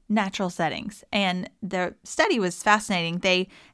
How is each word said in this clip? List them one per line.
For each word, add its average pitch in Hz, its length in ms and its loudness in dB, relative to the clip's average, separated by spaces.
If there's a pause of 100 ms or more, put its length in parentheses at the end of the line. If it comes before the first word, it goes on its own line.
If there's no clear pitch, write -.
natural 202 400 0
settings. 160 640 -4
And 185 380 0 (120)
the 185 400 -4
study 320 380 2
was 180 220 -2
fascinating. 185 560 2
They 185 300 2 (260)